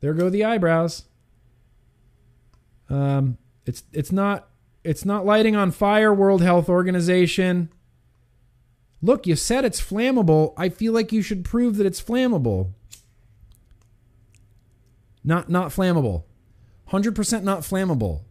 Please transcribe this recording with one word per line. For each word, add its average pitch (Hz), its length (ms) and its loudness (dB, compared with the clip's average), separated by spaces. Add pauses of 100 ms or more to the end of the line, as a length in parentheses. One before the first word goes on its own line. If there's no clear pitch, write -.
There 147 120 -4
go 170 160 0
the 202 160 0
eyebrows. 170 600 0 (1900)
Um, 139 480 0 (260)
it's, - 280 -10
it's 151 200 -6
not, 196 380 -2 (340)
it's 160 200 -4
not 202 200 -2
lighting 214 320 4
on 196 140 2
fire, 214 420 4
World 196 300 4
Health 175 260 4
Organization. 180 1000 2 (1300)
Look, 208 260 0
you 170 80 2
said 247 300 -2
it's 208 160 -2
flammable. 190 760 2
I 185 100 -2
feel 220 240 -4
like 226 180 0
you 220 120 0
should 185 200 -6
prove 233 360 -2
that 202 80 2
it's - 160 -4
flammable. 143 720 -2 (2500)
Not, 160 240 0
not 175 200 0
flammable. 156 560 0 (640)
Hundred 202 300 -2
percent 214 280 -2
not 196 160 -2
flammable. 139 680 -4